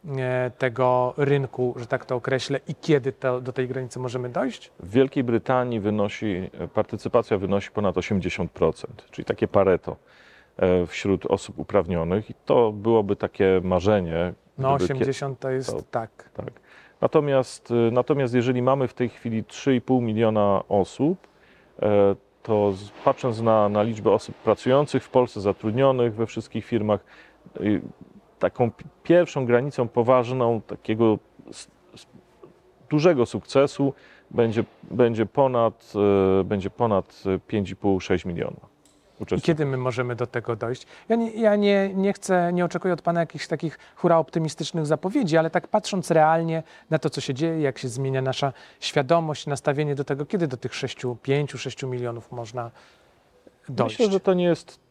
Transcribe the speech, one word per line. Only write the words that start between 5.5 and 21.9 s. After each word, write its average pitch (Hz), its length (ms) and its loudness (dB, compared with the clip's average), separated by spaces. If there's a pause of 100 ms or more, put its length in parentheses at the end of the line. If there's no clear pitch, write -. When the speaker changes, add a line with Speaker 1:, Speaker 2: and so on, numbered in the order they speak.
Speaker 2:
wynosi, 101 720 -2 (240)
partycypacja 110 640 0
wynosi 98 320 -2
ponad 95 280 -2
osiemdziesiąt 90 520 -2
procent, - 600 -2
czyli - 140 -12
takie - 240 -2
Pareto, 95 480 2 (600)
e, 90 300 2
wśród 95 400 -2
osób - 320 -4
uprawnionych 87 720 -2
i - 40 -16 (100)
to 120 280 4
byłoby 104 440 2
takie 95 460 2
marzenie, 90 720 0 (240)
Speaker 1:
No, 135 180 -2
Speaker 2:
gdyby 180 120 0
kie- 139 60 -2
Speaker 1:
osiemdziesiąt 135 460 -6
to 135 100 -6
jest, 131 200 -4
Speaker 2:
to, - 200 -8
Speaker 1:
tak. - 440 -10
Speaker 2:
tak. - 260 -12 (400)
Natomiast, 139 720 0
e, 117 200 4
natomiast 123 440 0
jeżeli 123 280 2
mamy 131 260 2
w - 60 -12
tej 123 140 -2
chwili 110 360 -6
trzy - 300 -2
i 120 60 2
pół 127 200 0
miliona 110 680 2
osób, 131 500 0 (640)
e, 101 340 4 (260)